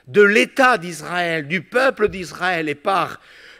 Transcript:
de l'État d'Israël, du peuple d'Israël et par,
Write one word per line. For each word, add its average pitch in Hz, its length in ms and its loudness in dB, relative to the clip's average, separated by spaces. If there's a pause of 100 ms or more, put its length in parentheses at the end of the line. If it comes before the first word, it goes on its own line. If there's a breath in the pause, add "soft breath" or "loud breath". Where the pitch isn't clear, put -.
de 156 140 4
l'État 240 560 4
d'Israël, 165 720 -6
du 170 140 -4
peuple 247 480 0
d'Israël 170 580 -6
et 143 80 -4
par, 165 460 -4 (380 loud breath)